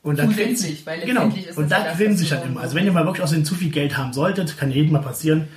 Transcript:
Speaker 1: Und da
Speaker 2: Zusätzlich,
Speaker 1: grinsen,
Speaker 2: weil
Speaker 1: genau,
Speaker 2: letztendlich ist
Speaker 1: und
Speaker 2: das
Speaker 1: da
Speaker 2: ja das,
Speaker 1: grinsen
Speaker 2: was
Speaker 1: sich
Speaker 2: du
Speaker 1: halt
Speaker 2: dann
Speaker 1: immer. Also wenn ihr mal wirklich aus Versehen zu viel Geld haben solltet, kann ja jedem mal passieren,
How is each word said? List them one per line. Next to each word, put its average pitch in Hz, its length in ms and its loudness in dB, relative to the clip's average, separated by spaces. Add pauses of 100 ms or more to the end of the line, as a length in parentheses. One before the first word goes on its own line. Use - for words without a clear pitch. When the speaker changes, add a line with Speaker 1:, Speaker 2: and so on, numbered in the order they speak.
Speaker 1:
Und 147 160 0
da - 80 2
Speaker 2:
Zusätzlich, 214 360 2
Speaker 1:
grinsen, 156 240 -6
Speaker 2:
weil 165 160 -8
Speaker 1:
genau, 240 220 0
Speaker 2:
letztendlich 202 240 0
ist 156 100 -8
Speaker 1:
und 151 120 0
Speaker 2:
das - 0 -
Speaker 1:
da 185 160 2
Speaker 2:
ja - 60 -4
das, 165 60 -4
Speaker 1:
grinsen 208 160 4
Speaker 2:
was 175 60 2
Speaker 1:
sich 151 100 0
Speaker 2:
du 147 60 0
Speaker 1:
halt 131 100 -4
Speaker 2:
dann 127 80 -4
Speaker 1:
immer. 127 80 -6
Also 131 140 -6
wenn 185 100 2
ihr 196 80 4
mal 165 120 4
wirklich 180 160 -2
aus 160 100 0
Versehen 156 140 2
zu 180 100 -2
viel 175 140 -2
Geld 143 280 -2
haben 127 160 -4
solltet, 175 440 -2
kann 139 120 -2
ja 135 80 0
jedem 151 160 4
mal 147 80 2
passieren, 156 560 -2